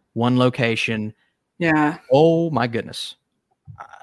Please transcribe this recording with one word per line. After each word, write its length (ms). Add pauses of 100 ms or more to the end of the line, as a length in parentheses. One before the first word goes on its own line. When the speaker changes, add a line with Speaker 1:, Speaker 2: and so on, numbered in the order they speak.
(140)
Speaker 1:
one 240
location. 720 (460)
Speaker 2:
Yeah. 400 (120)
Speaker 1:
Oh 380
my 180
goodness. 500 (640)
Uh, 60 (180)